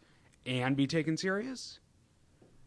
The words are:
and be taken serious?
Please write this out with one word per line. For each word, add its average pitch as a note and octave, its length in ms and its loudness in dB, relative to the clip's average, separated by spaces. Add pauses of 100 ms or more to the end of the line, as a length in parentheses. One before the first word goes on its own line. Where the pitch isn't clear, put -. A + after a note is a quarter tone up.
(440)
and B2+ 320 2
be C#3 100 4
taken D#3 300 0
serious? G#3 600 -4 (880)